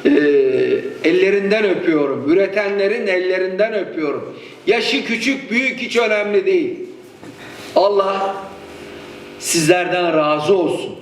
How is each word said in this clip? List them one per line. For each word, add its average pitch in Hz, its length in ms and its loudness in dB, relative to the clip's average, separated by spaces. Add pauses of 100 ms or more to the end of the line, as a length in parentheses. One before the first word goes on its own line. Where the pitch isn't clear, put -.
e, 285 60 6 (920)
ellerinden 196 600 4
öpüyorum. 151 680 0
Üretenlerin 202 720 0
ellerinden 185 680 0
öpüyorum. 147 600 -4 (320)
Yaşı 233 380 0
küçük, 233 460 -4
büyük 254 280 0
hiç 233 180 -4
önemli 208 500 2
değil. 175 300 0 (1000)
Allah 190 600 2 (1000)
sizlerden 170 760 2
razı 151 400 2
olsun. 147 460 -2